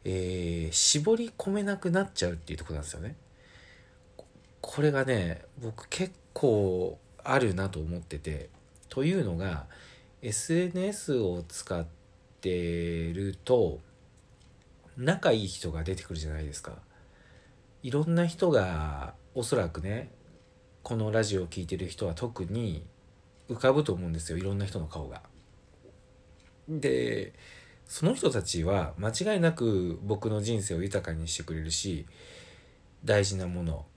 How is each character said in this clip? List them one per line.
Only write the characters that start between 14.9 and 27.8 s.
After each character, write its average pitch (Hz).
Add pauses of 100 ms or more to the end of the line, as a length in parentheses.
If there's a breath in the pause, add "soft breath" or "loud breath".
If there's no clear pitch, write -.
仲 139
い 110
い -
人 90
が 80
出 95
て -
く -
る 80
じ 78
ゃ 76
な 78
い 78
で 73
す -
か。 - (1120 soft breath)
い 127
ろ 143
ん 165
な 175
人 170
が、 78 (200)
お 127
そ 123
ら 90
く 80
ね、 110 (720)
こ 120
の 110
ラ 113
ジ 104
オ 90
を 85
聞 87
い 85
て 90
る 90
人 -
は 85
特 113
に 92 (640)
浮 120
か 131
ぶ 147
と 113
思 90
う 85
ん 82
で 82
す 80
よ。 80
い 90
ろ 98
ん 101
な 98
人 98
の 78
顔 76
が。 - (1500)
で、 127 (540 loud breath)